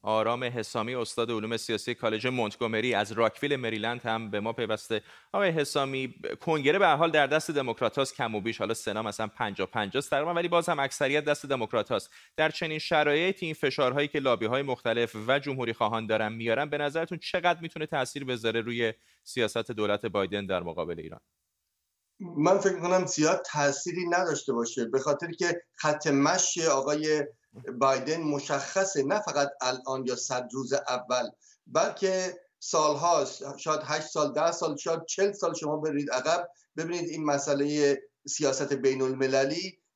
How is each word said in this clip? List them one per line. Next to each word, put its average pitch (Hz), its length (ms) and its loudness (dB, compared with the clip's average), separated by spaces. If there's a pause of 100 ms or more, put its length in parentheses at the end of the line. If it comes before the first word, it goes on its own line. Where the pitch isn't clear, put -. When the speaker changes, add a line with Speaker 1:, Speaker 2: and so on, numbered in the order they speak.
Speaker 1:
آرام 110 420 0
حسامی، 120 520 -4
استاد 117 360 -2
علوم 113 260 -4
سیاسی 113 380 -4
کالج 110 320 -2
مونتگومری 117 680 0
از 101 180 0
راکویل، 117 440 2
مریلند، 113 460 -4
هم 113 300 -4
به 104 80 -2
ما 110 140 -4
پیوسته. 110 480 -2 (300)
آقای 196 180 2
حسامی، 135 640 -2 (280)
کنگره 156 380 2
به 196 60 6
هر 156 100 6
حال 165 160 2
در 147 160 4
دست 156 240 0
دموکراتاست، 131 640 0
کم 113 200 -2
و 101 60 -2
بیش، 110 160 -4
حالا 107 160 -2
سنا 110 300 -4
مثلاً 107 240 -4
پنجاه 101 400 -4
پنجاه 107 320 -2
است - 100 -8
تقریباً، 156 240 0
ولی 175 140 0
باز 170 220 2
هم 160 100 0
اکثریت 139 460 0
دست 147 200 0
دموکراتاست. 117 640 -2 (280)
در 156 120 4
چنین 156 300 -4
شرایطی، 160 680 2
این 156 100 -4
فشارهایی 139 520 2
که 147 120 -2
لابی‌های 123 420 2
مختلف 120 540 0 (120)
و 139 120 4
جمهوری 131 340 -4
خواهان 113 340 0
دارن 110 260 2
میارن، 117 360 0
به 147 80 -2
نظرتون 160 400 -2
چقدر 170 440 0
می‌تونه 165 240 -6
تاثیر 139 380 -2
بذاره 117 380 0
روی 117 320 0 (300)
سیاست 117 480 0
دولت 104 340 2
بایدن 101 400 0
در 92 180 0
مقابل 82 360 -4
ایران؟ 80 200 -12 (1000)
Speaker 2:
من 170 380 4
فکر 190 160 4
می‌کنم 175 320 2
زیاد 160 400 2
تأثیری 151 640 0
نداشته 170 440 0
باشه، 117 320 -2
به 131 140 0
خاطر 151 320 -2
که 175 300 -2 (140)
خط 147 320 0
مشی 160 580 2
آقای 151 580 2 (560)
بایدن 139 420 2
مشخصه، 147 840 0
نه 190 160 2
فقط 143 300 0 (120)
الان 127 440 -2
یا 123 100 0
صد 127 380 -4
روز 135 200 -4
اول، 127 500 0 (440)
بلکه 185 680 0 (260)
سال‌هاست، 151 960 0
شاید 151 260 -2
هشت 156 240 -4
سال، 147 260 0
ده 160 180 4
سال، 156 260 -2
شاید 165 280 -2
چهل 202 260 2
سال. - 220 -2
شما 151 240 -2
برید 147 320 -2
عقب، 156 380 0 (300)
ببینید 170 320 -4
این 156 160 -4
مسئلهٔ 143 720 2 (300)
سیاست 139 460 0
بین‌المللی، 135 1040 2 (160)